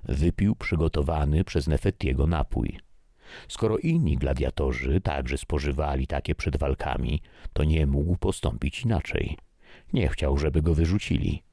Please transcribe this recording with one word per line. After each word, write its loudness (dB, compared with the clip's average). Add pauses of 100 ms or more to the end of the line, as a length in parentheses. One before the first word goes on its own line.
wypił 2
przygotowany 2
przez -2
Nefetiego 2
napój. 0 (720)
Skoro 0
inni 2
gladiatorzy 0
także -2
spożywali -2
takie -2
przed -2
walkami, -2 (300)
to 0
nie 4
mógł 0
postąpić -2
inaczej. -2 (560)
Nie 2
chciał, 0
żeby 2
go 4
wyrzucili. 0 (100)